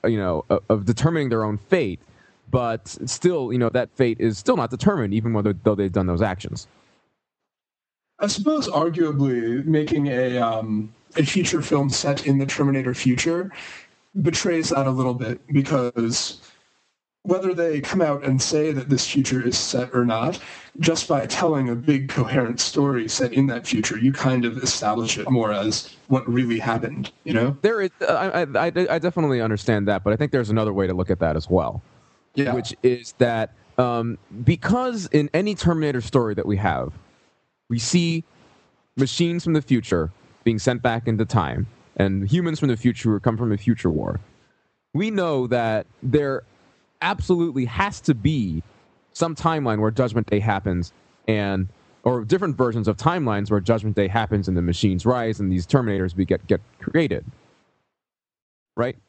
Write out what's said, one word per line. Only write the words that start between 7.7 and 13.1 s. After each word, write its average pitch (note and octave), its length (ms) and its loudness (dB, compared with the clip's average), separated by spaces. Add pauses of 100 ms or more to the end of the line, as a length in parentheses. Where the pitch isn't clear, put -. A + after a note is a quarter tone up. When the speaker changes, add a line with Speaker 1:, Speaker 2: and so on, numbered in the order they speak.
Speaker 2:
I G#3 80 0
suppose C#4 400 0
arguably C#3 960 0
making D3+ 420 2
a, B2+ 320 0
um, A2+ 540 -2 (220)
a D#3+ 100 2
feature E3+ 360 0
film C#3 280 0
set C#3 380 -2
in C3+ 100 4
the C#3 80 0
Terminator C3+ 480 -2
future E3 580 0 (680)